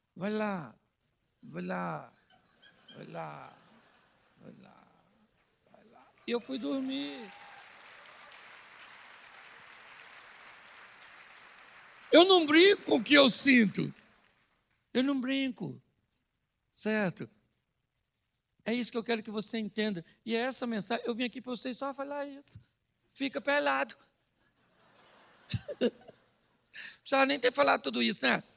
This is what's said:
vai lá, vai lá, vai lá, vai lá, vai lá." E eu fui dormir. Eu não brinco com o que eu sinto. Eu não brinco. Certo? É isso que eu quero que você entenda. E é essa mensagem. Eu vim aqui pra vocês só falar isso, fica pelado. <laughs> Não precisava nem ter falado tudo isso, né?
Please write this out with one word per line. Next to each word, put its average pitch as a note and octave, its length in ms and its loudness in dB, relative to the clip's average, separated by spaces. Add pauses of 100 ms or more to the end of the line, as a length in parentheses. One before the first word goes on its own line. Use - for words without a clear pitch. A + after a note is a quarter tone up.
(140)
vai G3 160 -6
lá, G3+ 420 -6 (680)
vai F3+ 200 -14
lá, F3 500 -10 (800)
vai - 120 -18
lá, D3+ 520 -16 (800)
vai - 160 -20 (100)
lá, - 240 -20 (840)
vai - 160 -20
lá." - 180 -20 (180)
E - 60 -10
eu A#3+ 100 -4
fui C4 160 -12
dormir. C4+ 720 -8 (4000)
Eu E4 120 12
não F#4 220 6
brinco F4 380 6
com D4+ 140 2
o A3+ 40 0
que C4 120 4
eu C#4 140 10
sinto. A3+ 640 4 (1000)
Eu B3 100 0
não C4+ 180 0
brinco. B3+ 640 -6 (880)
Certo? G#3 580 -4 (1400)
É G#3+ 80 -4
isso A#3+ 200 -4
que - 40 -8
eu A3+ 60 -4
quero A#3 180 -4
que G#3+ 120 -14
você G#3+ 260 -6
entenda. G#3+ 460 -6 (200)
E A3+ 120 -4
é A3+ 60 -2
essa C4 220 -6
mensagem. A#3 400 -4
Eu A#3+ 100 -4
vim A#3+ 100 -4
aqui B3 160 -8
pra B3 100 -14
vocês B3 260 -8
só C#4 160 -8
falar C#4 320 -10
isso, C#4+ 360 -18 (540)
fica C4+ 260 -6
pelado. C#4 540 0 (1500)
<laughs> - 320 -10
Não A#3+ 100 2 (1120)
precisava C4+ 260 2
nem C#4 120 0
ter B3 140 2
falado C#4 300 4
tudo B3 200 -2
isso, A3+ 200 -2
né? A#3 200 0 (140)